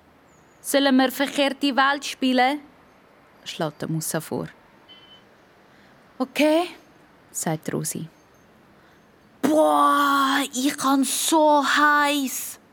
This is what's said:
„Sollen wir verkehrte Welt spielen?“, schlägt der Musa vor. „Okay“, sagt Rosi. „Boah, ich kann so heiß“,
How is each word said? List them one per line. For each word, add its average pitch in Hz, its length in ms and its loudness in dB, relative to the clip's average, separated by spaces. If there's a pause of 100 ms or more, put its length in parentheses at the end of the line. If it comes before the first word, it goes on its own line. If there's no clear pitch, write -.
(600)
„Sollen 269 360 2
wir 262 140 2
verkehrte 277 640 -2
Welt 277 300 0
spielen?“, 254 540 0 (840)
schlägt - 380 -8
der 156 80 -6
Musa 160 320 -6
vor. - 260 -8 (1700)
„Okay“, 302 480 2 (640)
sagt - 420 -6
Rosi. 156 360 -8 (1300)
„Boah, 285 1000 2 (100)
ich 262 240 -2
kann 269 280 0
so 302 580 2
heiß“, 294 960 0 (140)